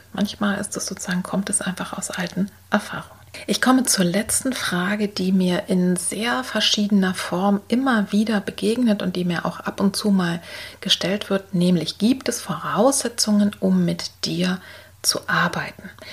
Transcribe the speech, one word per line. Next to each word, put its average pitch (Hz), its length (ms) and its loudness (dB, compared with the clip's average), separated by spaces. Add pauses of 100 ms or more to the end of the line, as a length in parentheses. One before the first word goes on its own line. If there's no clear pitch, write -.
(120)
Manchmal - 460 -2
ist - 180 -8
es - 100 -6
sozusagen, 185 360 -4
kommt - 280 -4
es - 100 -2
einfach 180 320 -6
aus - 180 -6
alten 180 400 -4 (200)
Erfahrungen. - 500 -4 (260)
Ich - 140 0
komme 262 240 4
zur 190 200 2
letzten 202 480 -2
Frage, 196 560 -2
die 190 240 0
mir 180 360 2
in 180 280 4
sehr 240 480 -2
verschiedener 202 680 2
Form 196 540 0
immer 233 440 2
wieder 208 280 2
begegnet 208 640 0
und 185 140 -2
die 180 80 0
mir 175 200 -2
auch 175 160 -4
ab - 200 -6
und 196 140 2
zu 214 160 0
mal 175 300 2 (400)
gestellt - 500 0
wird, 196 240 -2
nämlich: 175 440 2
"Gibt 247 300 2
es - 120 -2
Voraussetzungen, 208 1200 2
um 185 240 4
mit 170 260 -2 (140)
dir 180 360 0 (420)
zu - 260 0
arbeiten?" - 640 -2 (220)